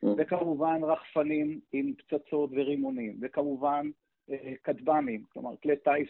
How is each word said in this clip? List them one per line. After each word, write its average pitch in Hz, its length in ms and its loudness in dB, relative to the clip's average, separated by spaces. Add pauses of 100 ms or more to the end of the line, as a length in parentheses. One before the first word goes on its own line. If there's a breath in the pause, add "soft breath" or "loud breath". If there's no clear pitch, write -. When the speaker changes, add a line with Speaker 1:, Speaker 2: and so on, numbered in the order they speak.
Speaker 1:
Mm. - 20 4 (100)
Speaker 2:
וכמובן 160 680 2
רחפנים 151 760 0 (120)
עם 139 220 0
פצצות 147 600 -2
ורימונים, 135 680 0
וכמובן, 143 680 -2 (400)
אה, 135 240 -8 (100)
כטב"מים, 139 640 0
כלומר 120 280 -10
כלי 147 180 2
טיס 143 340 2